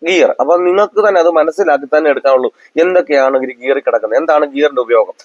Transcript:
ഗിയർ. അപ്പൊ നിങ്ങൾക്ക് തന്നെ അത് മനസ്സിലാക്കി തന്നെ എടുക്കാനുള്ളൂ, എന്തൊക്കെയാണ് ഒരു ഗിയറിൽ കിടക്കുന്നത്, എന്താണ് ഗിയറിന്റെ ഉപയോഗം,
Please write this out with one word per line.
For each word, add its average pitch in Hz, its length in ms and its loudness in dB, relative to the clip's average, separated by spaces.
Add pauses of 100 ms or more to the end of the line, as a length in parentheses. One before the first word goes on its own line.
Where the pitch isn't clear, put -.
ഗിയർ. 175 320 2
അപ്പൊ 143 140 0 (160)
നിങ്ങൾക്ക് 202 380 0
തന്നെ 190 160 2
അത് 170 160 2
മനസ്സിലാക്കി 156 480 -2 (100)
തന്നെ 156 160 2
എടുക്കാനുള്ളൂ, 131 360 0 (340)
എന്തൊക്കെയാണ് 143 600 0
ഒരു 127 160 -10
ഗിയറിൽ 135 280 -2
കിടക്കുന്നത്, 113 340 -2
എന്താണ് 151 240 0 (100)
ഗിയറിന്റെ 139 320 -2
ഉപയോഗം, 113 380 0